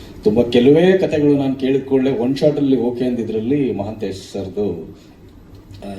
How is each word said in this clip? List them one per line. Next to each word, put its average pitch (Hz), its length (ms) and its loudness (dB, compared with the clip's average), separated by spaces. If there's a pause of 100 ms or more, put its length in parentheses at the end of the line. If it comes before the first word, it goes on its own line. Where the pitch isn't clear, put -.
(240)
ತುಂಬ 113 180 4
ಕೆಲವೇ 151 560 4
ಕತೆಗಳು 147 380 2
ನಾನು 135 180 0
ಕೇಳಿದ 135 280 -2
ಕೂಡಲೇ 131 360 0
ಒನ್ 127 180 -2
ಶಾಟಲ್ಲಿ 143 400 2
ಓಕೆ 120 280 -2
ಅಂದಿದ್ರಲ್ಲಿ 117 680 -2
ಮಹಾಂತೇಶ್ 98 600 -8
ಸರ್ದು, 90 640 -6 (800)
ಆ, 98 220 -14